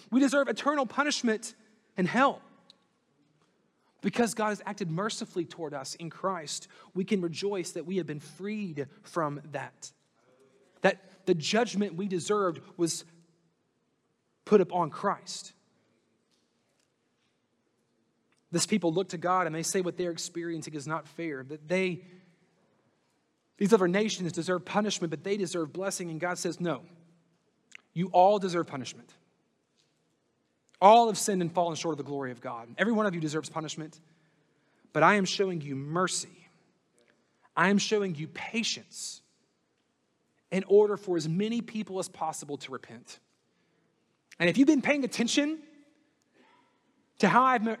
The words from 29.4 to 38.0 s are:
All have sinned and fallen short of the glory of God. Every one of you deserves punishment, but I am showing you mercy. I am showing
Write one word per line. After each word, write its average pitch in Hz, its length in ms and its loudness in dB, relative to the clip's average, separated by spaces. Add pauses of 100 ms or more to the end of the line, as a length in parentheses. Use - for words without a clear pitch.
All 226 260 10
have 214 120 0
sinned 196 240 0
and 165 100 -2
fallen 170 220 0
short 165 200 -4
of 139 40 -6
the 139 60 -8
glory 139 260 -6
of 117 100 -14
God. 120 280 -12 (100)
Every 202 140 2
one 214 140 2
of 185 80 0
you 175 60 -4
deserves 151 280 -4
punishment, 156 500 -10 (960)
but 151 100 2
I 180 120 10
am 202 100 2
showing 180 380 -2
you 139 120 -8
mercy. 156 720 -4 (1080)
I 175 140 4
am 202 80 4
showing 196 360 0